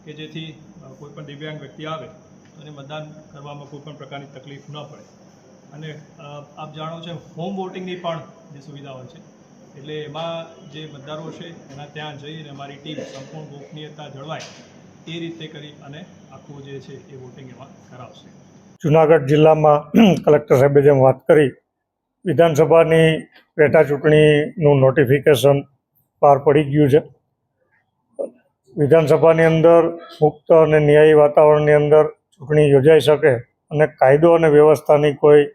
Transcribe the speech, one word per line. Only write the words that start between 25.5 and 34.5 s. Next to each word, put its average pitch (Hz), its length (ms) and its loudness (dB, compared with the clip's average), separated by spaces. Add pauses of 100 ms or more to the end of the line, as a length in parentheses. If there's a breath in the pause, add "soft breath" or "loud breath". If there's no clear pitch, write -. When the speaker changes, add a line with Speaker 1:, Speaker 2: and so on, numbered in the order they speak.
Speaker 2:
બહાર 143 160 4
પડી 147 260 0
ગયું 143 260 0
છે. 147 80 2 (1800)
વિધાનસભાની 160 680 0
અંદર 165 500 2 (280)
મુક્ત - 300 -2
અને 156 280 2
ન્યાયી 151 320 4
વાતાવરણની 151 600 2
અંદર 151 340 2
ચૂંટણી 151 640 -4
યોજાઈ 143 300 4
શકે 143 340 0 (360)
અને 151 160 -2
કાયદો 147 460 2
અને 165 160 2
વ્યવસ્થાની 147 680 2